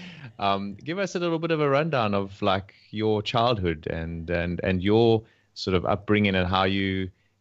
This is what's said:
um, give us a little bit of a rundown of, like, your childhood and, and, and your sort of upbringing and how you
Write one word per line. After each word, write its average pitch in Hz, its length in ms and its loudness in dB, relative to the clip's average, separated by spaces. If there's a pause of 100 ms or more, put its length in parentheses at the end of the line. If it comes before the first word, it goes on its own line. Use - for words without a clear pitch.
(400)
um, 98 360 -2
give 160 240 -8
us 190 160 -4
a 185 40 -4
little 165 200 0
bit 165 120 -4
of 151 100 0
a 147 80 2
rundown 139 440 2
of, 98 280 -4
like, 98 320 0 (180)
your 107 300 0
childhood 101 680 0
and, 82 420 -6
and, 87 340 -2
and 92 200 0
your 113 400 4 (320)
sort 92 200 0
of 87 100 0
upbringing 104 500 2
and 90 120 2
how 95 160 2
you 95 460 0 (320)